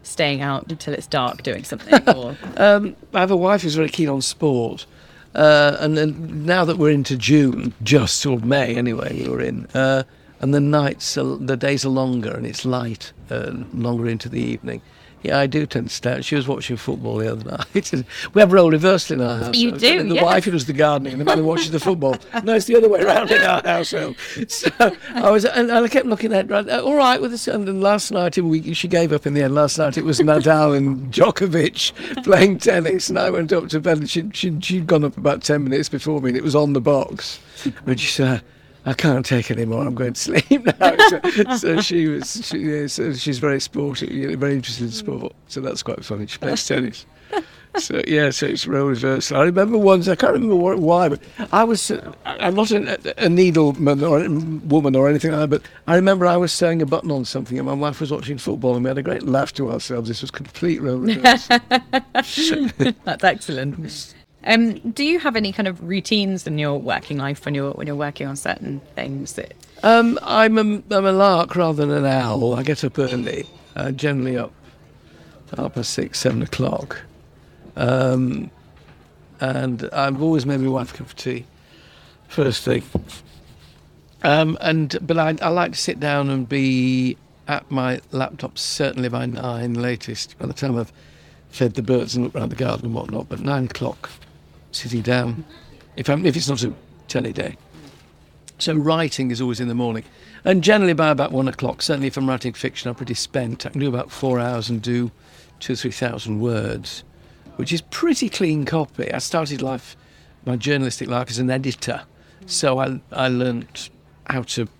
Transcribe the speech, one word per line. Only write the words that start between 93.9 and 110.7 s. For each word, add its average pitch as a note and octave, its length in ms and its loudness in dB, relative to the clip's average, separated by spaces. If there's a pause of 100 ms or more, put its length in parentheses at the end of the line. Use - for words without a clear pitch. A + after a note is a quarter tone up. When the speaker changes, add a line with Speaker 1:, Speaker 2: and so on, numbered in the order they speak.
Speaker 2:
sitting A#2 300 -6
down, B2 440 -2 (500)
if - 140 -4
I'm, D#3 160 0
if C#3+ 100 4
it's D3 140 -2
not B2 140 -2
a A2+ 100 -4 (340)
telly - 240 -4
day. - 240 -8 (1000)
So - 180 -2
writing D3+ 560 0
is A#2 80 -6
always B2 220 -4
in B2 80 -4
the A#2 40 -4
morning. A#2 300 -4 (400)
And F#3+ 180 4
generally F#3+ 320 4
by D#3 180 2
about C#3+ 200 0
one C3+ 160 0
o'clock, B2+ 340 -6
certainly C#3 260 -2
if B2+ 100 -6
I'm C3+ 100 -2
writing B2+ 240 -4
fiction, - 380 -8
I'm A#2+ 60 -8
pretty A#2+ 180 -10
spent. A#2 520 -6
I - 40 -8
can - 100 -6
do C#3+ 80 -2
about B2 240 -4
four B2+ 260 -2
hours A#2+ 320 -4
and A#2 120 -4
do A#2+ 300 -2 (500)
two, B2+ 160 -6
three B2 140 -6
thousand A2 500 -6
words, A2 640 -6 (500)
which - 160 -6
is E3 100 -2
pretty - 460 -2
clean D#3 380 -2
copy. - 480 -4
I - 60 -6
started C#3+ 420 -4
life, C3 340 -8 (500)
my B2+ 120 -2
journalistic C3+ 500 -2